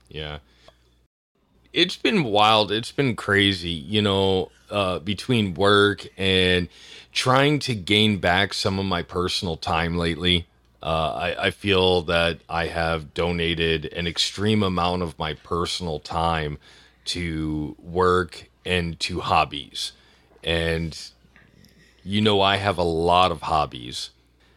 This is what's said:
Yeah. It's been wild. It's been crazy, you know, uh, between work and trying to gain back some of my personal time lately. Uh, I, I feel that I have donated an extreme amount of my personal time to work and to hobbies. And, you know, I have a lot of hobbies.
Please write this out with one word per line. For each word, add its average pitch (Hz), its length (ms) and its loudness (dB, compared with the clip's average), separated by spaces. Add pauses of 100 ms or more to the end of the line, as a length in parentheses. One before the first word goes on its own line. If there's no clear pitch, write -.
Yeah. 76 300 -10 (1300)
It's 175 240 0
been 220 280 0
wild. 104 480 4
It's 110 180 -4
been 131 240 -2
crazy, 98 560 0
you 85 320 -2
know, 98 480 2 (220)
uh, 95 260 -2
between 98 560 -2
work 101 500 4 (140)
and 92 500 2 (440)
trying 135 480 2
to 120 160 -4
gain 104 420 4
back 92 340 2
some 98 280 -2
of 98 60 -2
my 90 160 -2
personal 90 540 -4
time 85 400 -2
lately. 85 520 0 (340)
Uh, 80 300 -2 (240)
I, 92 100 -2
I 98 60 0
feel 92 500 2
that 85 460 0
I 82 180 -2
have 82 480 -4
donated 82 800 -2
an 85 160 -6
extreme 104 560 0
amount 90 380 -2
of 82 140 -8
my 78 180 -6
personal 85 640 -6
time 82 580 -2 (460)
to 78 720 -6
work 90 720 0 (180)
and 87 340 -2
to 90 200 -6
hobbies. 73 720 -2 (500)
And, 82 580 -2 (1000)
you 101 180 -2
know, 104 200 4
I 98 160 4
have 98 220 0
a 90 40 2
lot 87 480 4
of 78 120 -6
hobbies. 65 680 -2 (460)